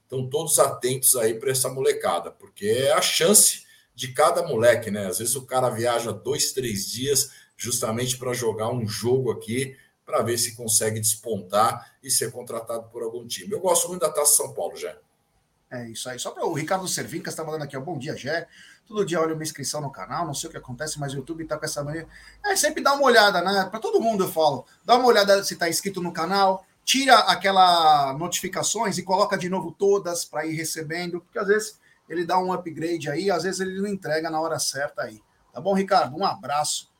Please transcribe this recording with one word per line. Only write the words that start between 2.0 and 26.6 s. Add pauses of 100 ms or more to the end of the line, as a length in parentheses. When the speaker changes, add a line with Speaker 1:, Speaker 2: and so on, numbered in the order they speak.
Speaker 1:
porque
é
a
chance (320)
de
cada
moleque,
né?
Às
vezes
o
cara
viaja
dois,
três
dias (240)
justamente
pra
jogar
um
jogo
aqui, (280)
pra
ver
se
consegue
despontar (100)
e
ser
contratado
por
algum
time.
Eu
gosto
muito
da
Taça
São
Paulo,
Jé. (760)
Speaker 2:
É
isso
aí.
Só
pra,
o
Ricardo
Servincas
tá
mandando
aqui,
ó,
"Bom
dia,
Jé. (400)
Todo
dia
olho
minha
inscrição
no
canal,
não
sei
o
que
acontece,
mas
o
YouTube
tá
com
essa
mania." (400)
É,
sempre
dá
uma
olhada,
né?
Pra
todo
mundo
eu
falo. (200)
Dá
uma
olhada
se
tá
inscrito
no
canal, (200)